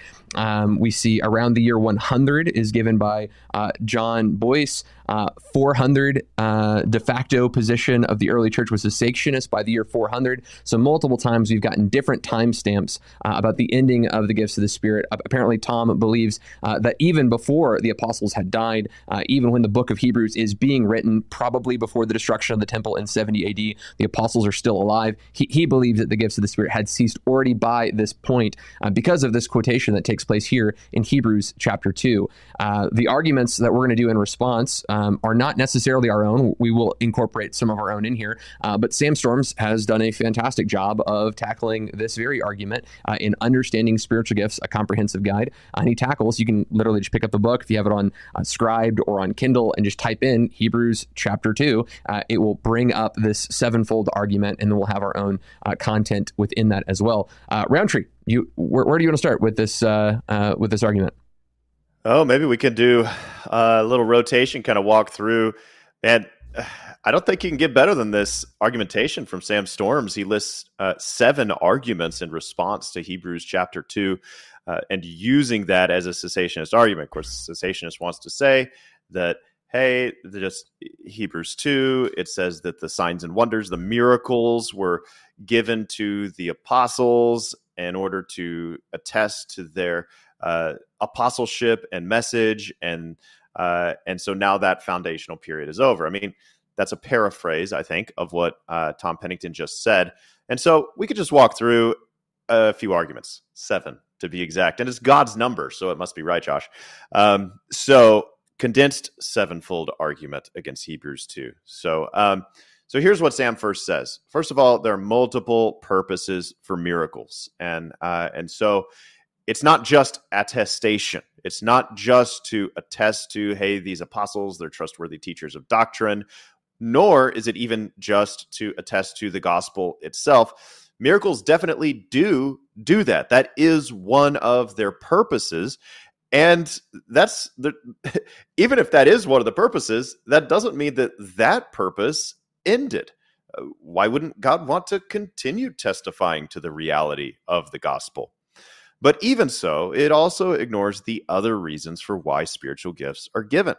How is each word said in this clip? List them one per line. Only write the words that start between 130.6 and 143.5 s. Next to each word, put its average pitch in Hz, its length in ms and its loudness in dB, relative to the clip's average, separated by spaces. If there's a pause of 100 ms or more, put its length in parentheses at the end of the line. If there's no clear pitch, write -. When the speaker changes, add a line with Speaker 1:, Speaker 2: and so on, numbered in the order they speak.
Speaker 2:
Miracles 160 420 2
definitely 160 500 0
do 135 680 0 (220)
do 185 220 4
that. 87 240 0
That 127 280 4
is 151 360 2
one 135 440 2
of 120 400 0
their 101 160 0
purposes. 131 840 -2 (520)
And 165 500 4 (280)
that's 175 500 0
the, 139 140 -4 (320)
<laughs> - 520 -10
even 240 220 4
if 190 140 2
that 143 160 8
is 220 180 6
one 131 140 6
of 113 40 2
the 113 80 0
purposes, 127 640 -2 (100)
that 151 220 4
doesn't 214 280 0
mean 143 180 -4
that 123 180 0 (240)
that 165 360 2
purpose 104 640 -4 (300)
ended. 233 480 -2 (440)